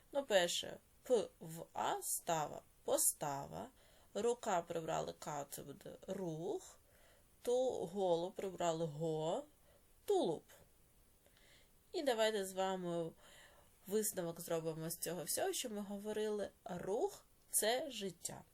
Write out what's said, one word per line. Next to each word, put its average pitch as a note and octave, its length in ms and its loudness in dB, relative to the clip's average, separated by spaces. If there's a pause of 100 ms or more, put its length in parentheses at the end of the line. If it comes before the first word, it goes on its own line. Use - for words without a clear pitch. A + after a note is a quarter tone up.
(120)
Ну, C#4+ 120 0
перше, F3+ 540 4 (240)
П A#3 260 4 (120)
в E3 320 -10
А, D#4+ 300 0
става, - 600 0 (220)
постава. D#3 840 0 (460)
Рука G#3+ 480 2
прибрали D#3+ 500 -2
К, D3 380 -6
це C#3+ 120 -10
буде C#3 300 -14 (140)
рух. F#3+ 720 -4 (640)
Ту, B3 440 2
голу F3+ 440 2
прибрали F3 560 0
го, D#3+ 580 0 (600)
тулуб. D4 380 2 (1500)
І F4+ 100 -2
давайте A3 420 4
з F#3+ 80 -8
вами F3+ 580 0 (760)
висновок F#3 540 -2
зробимо E3 500 -2
з E3+ 60 -6
цього E3 280 -4
всього, - 280 0
що C4 180 -4
ми G#3 100 -4
говорили. G#3 680 -2 (140)
Рух — G3 600 -2 (260)
це B3+ 400 2
життя. F#3+ 520 -8 (120)